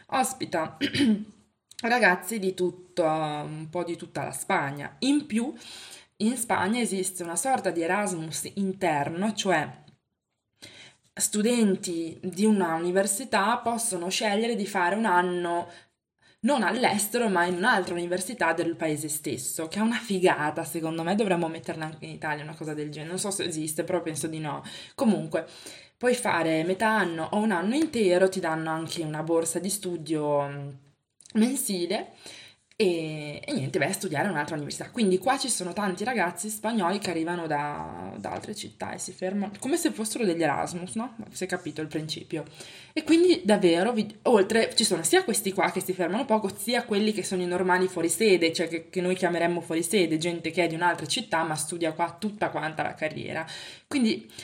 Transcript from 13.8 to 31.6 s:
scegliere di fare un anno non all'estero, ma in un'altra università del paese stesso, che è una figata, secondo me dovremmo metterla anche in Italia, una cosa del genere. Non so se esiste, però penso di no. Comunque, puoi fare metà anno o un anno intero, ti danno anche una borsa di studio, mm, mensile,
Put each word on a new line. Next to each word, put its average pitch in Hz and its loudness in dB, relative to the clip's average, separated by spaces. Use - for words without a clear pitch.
scegliere 220 0
di 196 -2
fare 185 2
un 226 2
anno 175 2
non 247 4
all'estero, 220 2
ma 180 4
in 180 2
un'altra 190 2
università 175 0
del 165 -2
paese 151 -2
stesso, - -6
che 160 -6
è - 2
una 226 2
figata, 165 2
secondo 160 -4
me 180 2
dovremmo 175 2
metterla 160 -8
anche 160 -10
in 160 -12
Italia, 151 -6
una 156 -12
cosa 156 -8
del 151 -6
genere. 151 -10
Non 185 -6
so 196 -4
se 180 -4
esiste, 160 -4
però 170 0
penso 160 -4
di 160 -8
no. 143 -6
Comunque, 165 2
puoi 247 2
fare 165 2
metà 185 2
anno 175 0
o 208 2
un 220 2
anno 190 0
intero, 190 4
ti 190 -6
danno 160 -2
anche 160 -4
una 156 -4
borsa 165 2
di 185 -2
studio, 151 -2
mm, 143 -8
mensile, 214 0